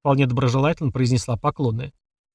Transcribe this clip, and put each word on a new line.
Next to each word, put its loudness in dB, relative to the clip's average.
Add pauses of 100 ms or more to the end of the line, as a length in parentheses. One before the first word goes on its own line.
вполне 2
доброжелательно 0
произнесла 0
Поклонная. -4 (400)